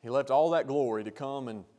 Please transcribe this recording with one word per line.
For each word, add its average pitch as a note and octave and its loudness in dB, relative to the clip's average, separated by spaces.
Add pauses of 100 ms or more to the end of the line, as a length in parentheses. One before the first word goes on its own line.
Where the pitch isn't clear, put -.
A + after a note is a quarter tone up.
He A#2 -8
left C3+ 0
all D#3 4
that D#3+ 2
glory B2 0
to G#2+ -6
come C3+ -8
and G#2+ -10 (160)